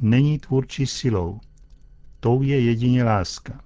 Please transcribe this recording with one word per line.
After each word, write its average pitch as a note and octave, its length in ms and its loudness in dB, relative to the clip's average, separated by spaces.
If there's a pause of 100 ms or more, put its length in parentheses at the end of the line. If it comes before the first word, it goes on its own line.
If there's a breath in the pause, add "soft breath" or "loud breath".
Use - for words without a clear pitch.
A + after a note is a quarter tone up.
není C3+ 380 2
tvůrčí C3 460 -4
silou, G#2 540 -4 (800)
tou B2 220 2
je C#3 180 0
jedině B2 440 2
láska." - 640 -2